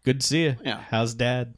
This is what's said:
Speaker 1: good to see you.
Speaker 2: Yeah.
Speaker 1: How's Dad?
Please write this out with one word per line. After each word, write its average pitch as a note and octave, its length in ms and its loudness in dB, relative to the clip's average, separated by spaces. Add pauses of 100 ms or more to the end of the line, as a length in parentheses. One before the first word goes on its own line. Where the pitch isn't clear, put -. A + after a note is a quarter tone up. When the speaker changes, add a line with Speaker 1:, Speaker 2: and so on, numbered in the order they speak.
Speaker 1:
good C3 180 2
to - 40 0
see D#3 180 2
you. C3+ 200 2
Speaker 2:
Yeah. A2 160 -4 (100)
Speaker 1:
How's A2+ 240 2
Dad? A#2+ 440 -2